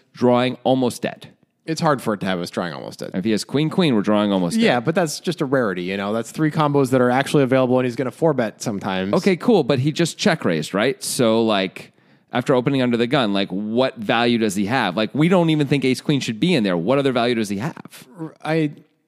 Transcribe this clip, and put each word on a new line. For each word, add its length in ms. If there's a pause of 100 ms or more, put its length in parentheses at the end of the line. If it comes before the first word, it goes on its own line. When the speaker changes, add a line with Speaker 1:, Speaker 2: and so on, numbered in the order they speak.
(120)
Speaker 1:
drawing 520
almost 380
dead. 260 (380)
Speaker 2:
It's 140
hard 200
for 140
it 60
to 60
have 120
us 120
drawing 220
almost 280
dead. 140
Speaker 1:
If 100
he 80
has 120
queen, 260
queen, 240
we're 80
drawing 300
almost 240
dead. 80
Speaker 2:
Yeah, 160
but 140
that's 260
just 200
a 40
rarity, 380
you 140
know? 160
That's 180
three 200
combos 400
that 100
are 100
actually 320
available, 360
and 80
he's 100
gonna 140
four-bet 520
sometimes. 520
Speaker 1:
Okay, 220
cool, 280
but 160
he 120
just 260
check 260
raised, 300
right? 280
So, 420
like, 480 (400)
after 220
opening 280
under 140
the 100
gun, 260
like, 180
what 460
value 420
does 160
he 120
have? 300
Like, 180
we 140
don't 220
even 160
think 180
ace 160
queen 200
should 200
be 140
in 100
there. 120
What 220
other 140
value 220
does 140
he 100
have? 480 (120)
Speaker 2:
R-, 240
I, 300 (360)